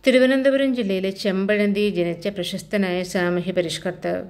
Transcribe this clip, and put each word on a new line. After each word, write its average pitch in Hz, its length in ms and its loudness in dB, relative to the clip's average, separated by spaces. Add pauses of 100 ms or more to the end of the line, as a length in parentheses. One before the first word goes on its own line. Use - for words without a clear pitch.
തിരുവനന്തപുരം 262 680 4
ജില്ലയിലെ 190 360 -2
ചെമ്പഴന്തിയിൽ 202 840 0
ജനിച്ച 170 340 -2
പ്രശസ്തനായ 185 760 -4
സാമൂഹ്യ 180 500 -2
പരിഷ്കർത്താവ്? 180 760 -4